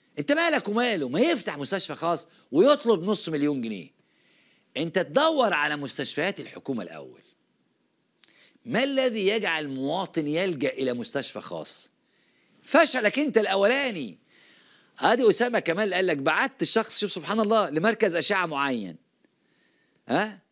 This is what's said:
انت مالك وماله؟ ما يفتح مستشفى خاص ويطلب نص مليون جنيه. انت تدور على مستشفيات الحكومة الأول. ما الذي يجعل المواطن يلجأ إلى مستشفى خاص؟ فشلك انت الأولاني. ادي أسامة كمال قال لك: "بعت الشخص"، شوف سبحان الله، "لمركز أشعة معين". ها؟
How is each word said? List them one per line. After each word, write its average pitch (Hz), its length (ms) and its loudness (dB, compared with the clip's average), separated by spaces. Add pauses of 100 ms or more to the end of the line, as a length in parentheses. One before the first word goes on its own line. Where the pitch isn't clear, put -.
(180)
انت 147 140 -2
مالك 302 360 2
وماله؟ 208 400 0
ما 143 120 0
يفتح 233 380 0
مستشفى 143 360 -4
خاص 165 320 -2 (260)
ويطلب 220 500 4
نص 196 260 -2
مليون 147 340 0
جنيه. 101 280 -8 (880)
انت 165 220 -2
تدور 226 560 2
على 147 220 0
مستشفيات 147 640 -4
الحكومة 117 420 -8
الأول. 76 380 -14 (1400)
ما - 200 0
الذي 254 440 0
يجعل 190 360 0
المواطن 147 640 -2
يلجأ 156 420 0
إلى 131 240 -2
مستشفى 120 480 -6
خاص؟ - 500 -12 (720)
فشلك 254 560 2
انت 269 200 2
الأولاني. 196 800 0 (800)
ادي 226 300 4
أسامة 233 300 4
كمال 180 360 0
قال 185 120 2
لك: 165 100 2
"بعت 156 460 0
الشخص"، - 380 0
شوف 208 120 -2
سبحان 180 280 -2
الله، 208 300 2
"لمركز 190 440 0
أشعة 180 320 0
معين". 139 500 -4 (1120)
ها؟ 196 440 -2